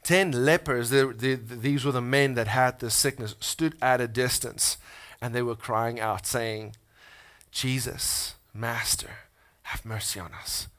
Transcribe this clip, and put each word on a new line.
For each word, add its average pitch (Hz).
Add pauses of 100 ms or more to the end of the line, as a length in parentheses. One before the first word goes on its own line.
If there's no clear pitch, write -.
Ten 185
lepers, 135
the, 135
the, 127
the, 117
these 127
were 143
the 127
men 135
that 120
had 123
this 117
sickness, 123
stood 160
at 127
a 123
distance, 123 (440)
and 123
they 120
were 120
crying 117
out, 110
saying, 110 (760)
Jesus, - (180)
Master, 113 (520)
have -
mercy 110
on 85
us. - (120)